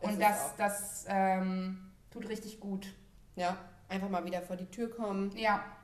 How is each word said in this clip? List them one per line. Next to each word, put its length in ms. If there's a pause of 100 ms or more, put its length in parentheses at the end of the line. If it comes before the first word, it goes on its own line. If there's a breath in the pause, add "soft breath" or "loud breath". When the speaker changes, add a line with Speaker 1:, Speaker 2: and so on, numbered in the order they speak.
Speaker 1:
Ist 60
Speaker 2:
Und 60
Speaker 1:
es 60
Speaker 2:
das, 320
Speaker 1:
auch. 60
Speaker 2:
das, 500
ähm, 840 (200)
tut 160
richtig 320
gut. 340 (420)
Speaker 1:
Ja, 220 (300)
einfach 220
mal 160
wieder 160
vor 160
die 120
Tür 220
kommen. 460
Speaker 2:
Ja. 260 (200)